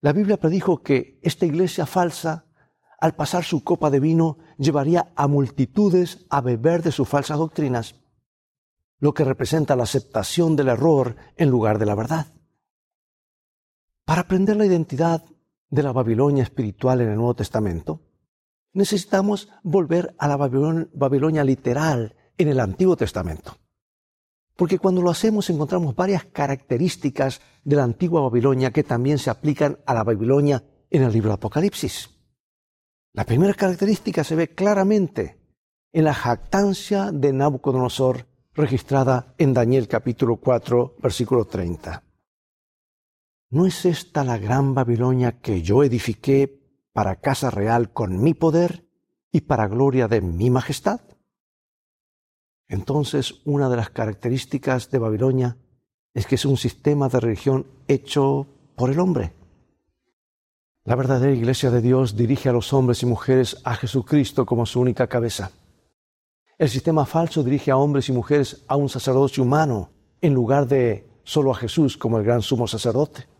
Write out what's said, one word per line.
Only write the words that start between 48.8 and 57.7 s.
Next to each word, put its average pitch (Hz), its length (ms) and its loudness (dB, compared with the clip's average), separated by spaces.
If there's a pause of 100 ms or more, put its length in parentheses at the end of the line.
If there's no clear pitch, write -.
y 143 100 2
para 110 260 0
gloria 127 400 2
de 110 120 2
mi 92 300 -2
majestad?". 135 500 -2 (1700)
Entonces, 139 760 -4
una 143 240 0
de 127 80 0
las 113 140 -4
características 123 1000 -4
de 135 100 -2
Babilonia 123 560 0 (580)
es 110 120 -4
que 131 100 0
es - 80 -2
un 139 120 2
sistema 139 520 0
de 127 100 0
religión 120 480 0 (220)